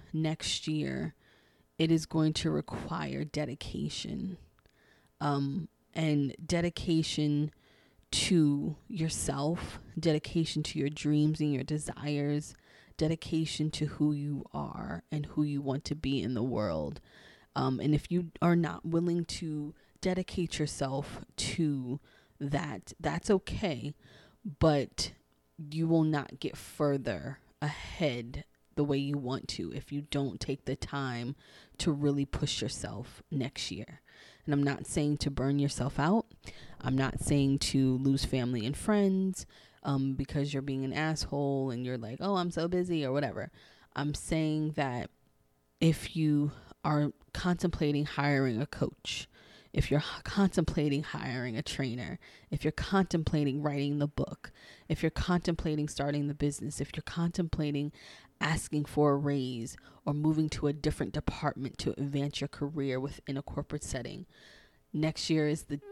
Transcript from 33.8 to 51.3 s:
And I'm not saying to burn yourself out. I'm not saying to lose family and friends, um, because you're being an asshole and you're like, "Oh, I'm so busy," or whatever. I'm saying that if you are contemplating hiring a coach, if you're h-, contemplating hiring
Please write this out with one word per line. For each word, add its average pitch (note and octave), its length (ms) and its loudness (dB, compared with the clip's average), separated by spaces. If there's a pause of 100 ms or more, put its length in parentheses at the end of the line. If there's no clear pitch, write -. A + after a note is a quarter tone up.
And D3 100 2
I'm C#3+ 80 4
not C#3 240 0
saying D3 320 2
to - 140 0
burn C3+ 260 2
yourself C#3 400 0
out. F3+ 280 4 (540)
I'm C3 160 2
not C3+ 240 0
saying C#3 380 4
to C3 400 4
lose C3+ 260 4
family B2 400 0
and C#3 120 -2
friends, F#3+ 720 2 (360)
um, C3+ 320 0
because C#3 380 -2
you're C#3 100 -2
being C3+ 220 -2
an C3 80 -2
asshole C#3+ 800 0
and B2 140 -4
you're B2+ 140 -2
like, A2+ 220 -8
"Oh, G3 160 0
I'm F3 160 0
so E3 160 0
busy," F3 360 2
or C3 60 0
whatever. B2+ 400 -2 (460)
I'm D3 180 -2
saying D#3 580 0
that C3 380 -2 (680)
if - 340 2
you D3 380 2 (320)
are D3 280 4 (200)
contemplating E3 720 2
hiring C3+ 560 2
a D3 60 0
coach, - 640 -4 (440)
if - 180 2
you're D3 100 4
h-, - 240 -6
contemplating D#3 800 2
hiring B2+ 540 -4